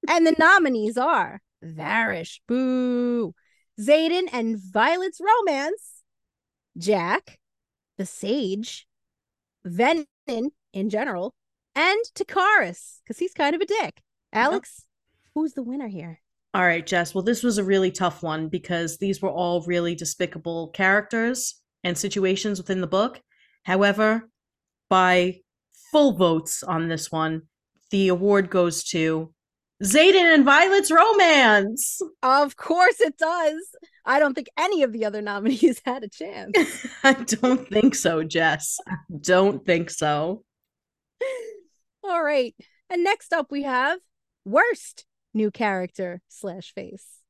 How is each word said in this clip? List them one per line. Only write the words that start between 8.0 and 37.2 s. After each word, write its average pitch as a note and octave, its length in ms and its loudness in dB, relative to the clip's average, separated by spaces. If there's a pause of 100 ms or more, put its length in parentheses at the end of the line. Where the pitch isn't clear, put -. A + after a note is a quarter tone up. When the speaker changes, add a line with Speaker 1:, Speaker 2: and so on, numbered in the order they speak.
Speaker 1:
Sage, G#3 840 -6 (760)
Venom B3+ 400 0 (680)
in G3+ 180 -6
general, G#3 460 -4 (400)
and F#4 240 0 (160)
Takaris, F#4+ 920 -2
'cause - 140 -12
he's F4+ 140 -6
kind D4 220 -2
of E4 60 -4
a G4 40 -2
dick. G4+ 360 -6 (300)
Speaker 2:
Yep. A3+ 140 0
Speaker 1:
Alex, - 400 -4 (500)
who's D#4 180 -2
the C4+ 100 -8
winner B3 260 -10
here? E3 320 -14 (320)
Speaker 2:
All F#3 120 0
right, E3+ 220 0
Jess. F3 260 -2
Well, F#3 120 -4
this A#3 180 0
was A#3 140 0
a G#3 60 0
really F#3+ 280 2
tough F3+ 320 -4
one D#3+ 240 -6
because E3 500 -6
these G3 240 -4
were F#3+ 80 -2
all F3 340 -2
really F3 320 -2
despicable E3 760 -8
characters G#3 840 -2 (280)
and F3 140 -4
situations G3 600 -2
within F#3 220 -6
the F3+ 80 -4
book. G3 340 -2 (420)
However, G3+ 680 0 (600)
by F3+ 520 2 (500)
full D4 220 6
votes E3 500 0
on E3 240 -2
this D#3+ 240 -6
one, D#3+ 320 -4 (480)
the G3 160 2
award F#3+ 420 2
goes F3 360 0
to D#3+ 480 -2 (480)
Xaden E4 520 6
and C#4+ 100 6
Violet's F4+ 480 4
romance. D4 1120 4 (200)
Speaker 1:
Of C4+ 360 2
course F4+ 420 2
it D#4+ 180 0
does. D#4+ 440 -2 (440)
I C4 140 2
don't C#4+ 140 2
think C4 140 -10 (100)
any E4+ 260 0
of A#3+ 80 0
the A3 140 -6
other G#3+ 160 -6
nominees G#3+ 600 0
<laughs> - 40 -14
had C4 180 -6
a G#3 60 -12
chance. G#3 440 -14 (420)
Speaker 2:
<laughs> - 100 -18
I C4+ 80 6
don't B3+ 560 0